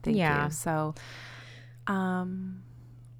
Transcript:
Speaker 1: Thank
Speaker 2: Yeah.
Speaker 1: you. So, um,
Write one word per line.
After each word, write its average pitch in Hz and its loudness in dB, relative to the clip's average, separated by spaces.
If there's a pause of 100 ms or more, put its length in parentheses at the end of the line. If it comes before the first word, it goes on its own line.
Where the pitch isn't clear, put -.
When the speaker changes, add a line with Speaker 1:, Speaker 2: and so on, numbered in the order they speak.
Speaker 1:
Thank 226 4
Speaker 2:
Yeah. 147 6
Speaker 1:
you. 147 0
So, 156 0 (920)
um, 185 0 (560)